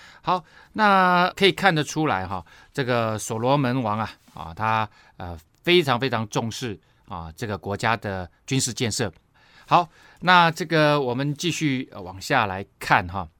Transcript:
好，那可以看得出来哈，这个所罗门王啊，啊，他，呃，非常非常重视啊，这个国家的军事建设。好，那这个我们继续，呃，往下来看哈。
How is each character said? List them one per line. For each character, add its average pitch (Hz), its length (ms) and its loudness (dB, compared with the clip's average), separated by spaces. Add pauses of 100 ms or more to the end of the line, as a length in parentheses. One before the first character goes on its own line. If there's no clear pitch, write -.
(200)
好， 175 240 -2 (300)
那 185 560 4
可 - 140 0
以 196 60 6
看 190 240 4
得 151 80 0
出 156 240 -2
来 95 200 -2
哈， 92 180 -8 (280)
这 143 120 -4
个 117 340 0
所 110 200 -6
罗 127 180 2
门 131 260 0
王 107 160 -2
啊， 107 140 -6 (220)
啊， 80 200 -14
他， 110 340 -2 (280)
呃， 87 200 -12 (280)
非 175 180 4
常 131 160 0
非 131 100 -2
常 113 200 -2
重 117 200 -2
视 110 300 -8 (300)
啊， 82 280 -10
这 - 80 -8
个 104 140 -4
国 98 180 -6
家 113 200 0
的 95 340 -8 (160)
军 131 140 0
事 117 120 -4
建 113 180 -4
设。 104 220 -4 (540)
好， 165 220 4 (320)
那 175 320 4
这 175 120 -8
个 151 360 2
我 123 140 -2
们 139 200 -2
继 170 160 -2
续， 135 400 -2
呃， 101 100 -14
往 92 200 -14
下 120 260 0
来 95 180 -6 (140)
看 117 300 2
哈。 85 200 -6 (120)